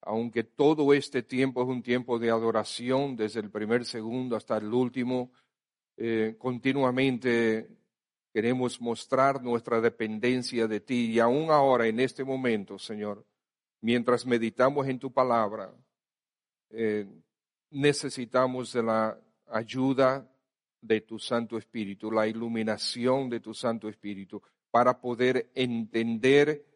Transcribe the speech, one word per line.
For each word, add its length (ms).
aunque 380
todo 500
este 300
tiempo 400
es 60
un 120
tiempo 380
de 100
adoración, 840
desde 240
el 100
primer 360
segundo 500
hasta 220
el 160
último, 580
eh, 420
continuamente 1300
queremos 480
mostrar 600
nuestra 380
dependencia 880
de 140
ti. 300
Y 80
aún 300
ahora, 380
en 140
este 240
momento, 520
Señor, 480
mientras 440
meditamos 600
en 120
tu 140
palabra, 600
eh, 380
necesitamos 1040
de 100
la 340
ayuda 840
de 180
tu 180
Santo 400
Espíritu, 540
la 160
iluminación 1000
de 100
tu 140
Santo 340
Espíritu, 540
para 300
poder 560
entender 1080